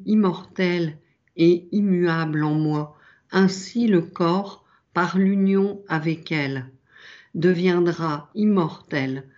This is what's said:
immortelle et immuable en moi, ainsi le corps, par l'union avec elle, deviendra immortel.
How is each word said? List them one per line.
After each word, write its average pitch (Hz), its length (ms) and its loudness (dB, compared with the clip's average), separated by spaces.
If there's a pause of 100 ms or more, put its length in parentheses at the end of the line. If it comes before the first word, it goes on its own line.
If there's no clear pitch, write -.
immortelle 175 920 0 (380)
et 175 360 2
immuable 170 720 0
en 151 100 0
moi, 151 420 -2 (360)
ainsi 196 560 0
le 185 140 4
corps, 180 600 -4 (300)
par 175 240 -2
l'union 196 720 0
avec 160 440 -4
elle, 135 360 -4 (680)
deviendra 170 1000 0
immortel. 156 880 -2 (140)